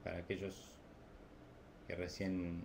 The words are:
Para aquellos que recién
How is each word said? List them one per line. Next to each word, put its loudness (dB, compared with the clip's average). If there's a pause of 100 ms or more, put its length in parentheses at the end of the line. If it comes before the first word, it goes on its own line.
Para 2
aquellos 0 (1120)
que 0
recién 4